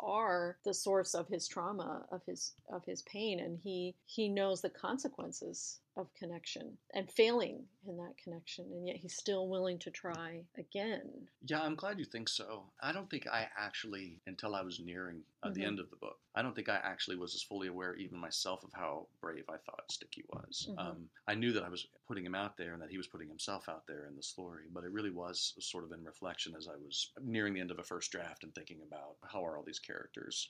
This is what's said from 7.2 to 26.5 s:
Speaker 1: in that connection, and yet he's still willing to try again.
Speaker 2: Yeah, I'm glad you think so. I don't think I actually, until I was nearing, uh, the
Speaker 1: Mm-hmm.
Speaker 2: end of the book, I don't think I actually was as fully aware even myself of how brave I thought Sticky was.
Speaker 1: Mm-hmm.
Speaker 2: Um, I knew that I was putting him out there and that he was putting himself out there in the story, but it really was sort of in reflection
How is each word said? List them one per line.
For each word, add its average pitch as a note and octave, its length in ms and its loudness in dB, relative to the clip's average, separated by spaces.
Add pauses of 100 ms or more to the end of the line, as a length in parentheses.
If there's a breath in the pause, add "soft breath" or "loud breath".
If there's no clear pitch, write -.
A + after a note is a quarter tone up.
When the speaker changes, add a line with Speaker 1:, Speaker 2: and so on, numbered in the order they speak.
Speaker 1:
in F3 120 -4
that F3 160 -6 (100)
connection, E3+ 480 -8
and F3 160 -4
yet E3+ 80 -2
he's E3+ 180 -8
still F#3+ 340 2
willing F#3 300 2
to E3+ 120 -6
try E3 500 -4 (180)
again. G3+ 520 -2 (340)
Speaker 2:
Yeah, D3+ 160 4
I'm D#3+ 140 2
glad G3 240 0
you D#3 80 -2
think A2+ 240 -2
so. G#2 320 -2 (200)
I C#3 100 2
don't F#3+ 180 -4
think - 200 -2
I A2+ 160 4 (120)
actually, G2 680 -2
until G2+ 280 -2
I G2 80 4
was F2+ 180 -4
nearing, F2 380 -4 (240)
uh, G#2 80 0
the F#2+ 100 0
Speaker 1:
Mm-hmm. G2+ 80 4
Speaker 2:
end G2+ 120 2
of D2+ 100 -8
the - 60 -16
book, - 200 -6 (180)
I G#2 60 4
don't A#2+ 160 0
think A2+ 140 0
I G2+ 120 6
actually F#2 340 0
was F2 180 -2
as - 80 0
fully F#2+ 260 -2
aware F2+ 280 -2
even F#2 220 -6
myself F2+ 460 0
of F#2 80 -16
how E2 340 -2 (140)
brave E2 300 -4
I D#2+ 60 -4 (100)
thought - 240 -8
Sticky - 420 -6
was. - 380 -4
Speaker 1:
Mm-hmm. G3 80 -4
Speaker 2:
Um, F2 180 -2 (320 soft breath)
I G#2+ 60 4
knew A#2 180 6
that G2+ 120 4
I F2 40 -2
was F2 180 -4 (220)
putting G2 160 -2
him F2+ 100 -2
out G2+ 220 0
there E2+ 160 -4
and E2+ 80 -6
that D#2 100 -8
he F#2+ 60 -6
was F#2 120 -4
putting D#2+ 200 -10
himself F#2 400 -4
out D#2+ 180 -6
there D2 220 -8
in C#2+ 80 -12
the D2 60 -10
story, E2+ 500 -8
but F2 120 -6
it F2+ 80 -4
really G#2 180 0
was F2 500 0
sort F2 240 -4
of D#2+ 80 -8
in E2 120 -10
reflection E2 520 -4